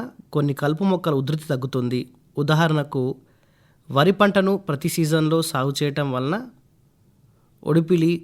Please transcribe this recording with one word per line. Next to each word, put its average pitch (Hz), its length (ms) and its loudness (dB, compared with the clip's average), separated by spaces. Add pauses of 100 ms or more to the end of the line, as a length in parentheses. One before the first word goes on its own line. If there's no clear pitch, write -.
(320)
కొన్ని 147 220 0
కలుపు 151 300 -2
మొక్కల 175 300 0
ఉధృతి 143 340 -2
తగ్గుతుంది. 127 540 -2 (360)
ఉదాహరణకు, 151 640 0 (840)
వరి 147 220 4
పంటను 196 460 2
ప్రతి 160 320 -4
సీజన్లో 160 520 2
సాగు 139 320 -2
చేయటం 143 380 -2
వలన 131 240 -2 (1300)
ఒడిపిలి, 165 480 2 (120)